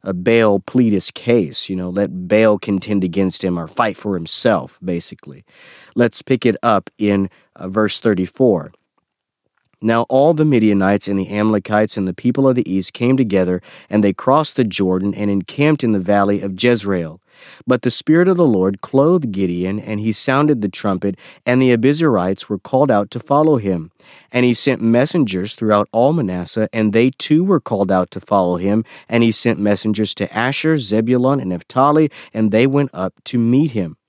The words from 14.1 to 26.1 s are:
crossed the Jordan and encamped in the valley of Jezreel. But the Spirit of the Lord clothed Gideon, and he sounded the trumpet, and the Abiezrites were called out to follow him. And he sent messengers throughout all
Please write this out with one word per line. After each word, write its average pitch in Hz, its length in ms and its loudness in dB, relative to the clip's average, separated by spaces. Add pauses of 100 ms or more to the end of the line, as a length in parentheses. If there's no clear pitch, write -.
crossed 147 440 0
the 131 80 2
Jordan 95 500 -2
and 101 160 -4
encamped 143 540 0
in 110 80 0
the 101 80 0
valley 101 400 2
of 95 200 -8
Jezreel. 98 600 -2 (440)
But 123 180 0
the 123 100 0
Spirit 170 340 4
of 185 100 2
the 175 80 4
Lord 101 360 2
clothed 147 500 2
Gideon, 92 480 -2
and 104 220 -6
he 110 100 -2
sounded 139 520 0
the 104 60 -2
trumpet, 95 460 -4 (320)
and 127 160 2
the 127 80 4
Abiezrites 120 800 0
were 101 100 -4
called 135 320 0
out 101 220 0
to 117 80 -8
follow 151 380 2
him. 90 340 -4 (400)
And 123 120 2
he 123 80 4
sent 120 300 -2
messengers 113 720 0
throughout 104 380 0
all 123 200 2